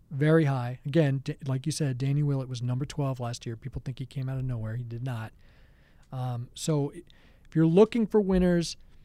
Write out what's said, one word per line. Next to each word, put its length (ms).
very 360
high. 400
Again, 320
D-, 180
like 200
you 60
said, 260
Danny 240
Willett 260
was 140
number 240
twelve 340
last 260
year. 100
People 280
think 140
he 80
came 220
out 100
of 60
nowhere. 320
He 80
did 200
not. 280
Um, 420
so 400
i-, 80
if 60
you're 120
looking 400
for 140
winners, 560